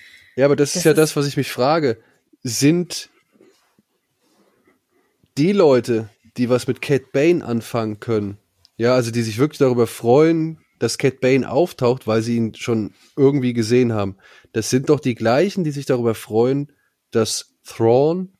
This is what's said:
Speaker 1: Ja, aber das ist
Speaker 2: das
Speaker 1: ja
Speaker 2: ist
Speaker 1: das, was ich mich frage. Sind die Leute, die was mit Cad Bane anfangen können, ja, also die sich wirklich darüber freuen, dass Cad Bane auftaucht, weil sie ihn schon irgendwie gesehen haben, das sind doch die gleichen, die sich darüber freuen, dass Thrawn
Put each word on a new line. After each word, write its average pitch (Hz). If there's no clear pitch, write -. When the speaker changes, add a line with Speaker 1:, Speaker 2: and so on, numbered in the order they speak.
Speaker 1:
Ja, 127
aber 143
das 143
ist -
Speaker 2:
das 175
Speaker 1:
ja 160
Speaker 2:
ist 147
Speaker 1:
das, 156
was 143
ich 139
mich 135
frage. 139
Sind 147
die 165
Leute, 123
die 123
was 123
mit 120
Cad 135
Bane 165
anfangen 110
können, 104
ja, 120
also 120
die 117
sich 110
wirklich 151
darüber 123
freuen, 160
dass -
Cad 135
Bane 131
auftaucht, 127
weil 110
sie 117
ihn 113
schon 110
irgendwie 139
gesehen 117
haben, 98
das -
sind 135
doch 147
die 123
gleichen, 156
die 151
sich 139
darüber 117
freuen, 131
dass -
Thrawn 147